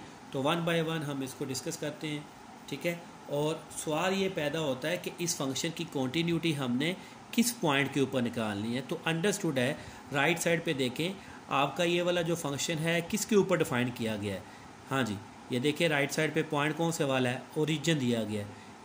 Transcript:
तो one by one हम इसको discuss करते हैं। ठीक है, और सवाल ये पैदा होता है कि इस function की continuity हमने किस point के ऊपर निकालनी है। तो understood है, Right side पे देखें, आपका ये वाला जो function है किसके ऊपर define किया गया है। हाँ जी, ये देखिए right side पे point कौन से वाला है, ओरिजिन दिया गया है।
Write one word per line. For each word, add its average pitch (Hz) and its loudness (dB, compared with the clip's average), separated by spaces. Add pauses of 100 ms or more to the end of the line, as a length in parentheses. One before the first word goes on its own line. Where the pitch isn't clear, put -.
(320)
तो 135 -2
one 165 2
by 170 2 (100)
one 160 -2
हम 139 -4
इसको 131 -6
discuss 135 -4
करते 151 -6
हैं। 147 -4 (440)
ठीक 143 -6
है, 170 0 (300)
और 151 0 (220)
सवाल 165 2
ये 196 2
पैदा 156 -2
होता 151 -2
है 175 0
कि 175 -8 (100)
इस 170 0
function 139 -2
की 165 -6
continuity 160 0
हमने 139 0 (400)
किस 233 4
point 139 2
के 147 2
ऊपर 131 2
निकालनी 110 -2
है। 127 -2
तो 165 -6
understood 165 2
है, 135 2 (360)
Right 147 6
side 170 2
पे 165 0
देखें, 135 0 (380)
आपका 143 2
ये 175 4
वाला 175 2
जो 165 2
function 147 -2
है 165 2
किसके 208 2
ऊपर 185 6
define 123 2
किया 110 -2
गया 101 -2
है। 90 -6 (480)
हाँ 135 2
जी, 104 0 (360)
ये 123 2
देखिए 147 4
right 147 4
side 156 0
पे 160 2
point 151 0
कौन 165 2
से 160 0
वाला 127 4
है, 131 -4 (160)
ओरिजिन 151 2
दिया 120 2
गया 104 -2
है। - -10 (220)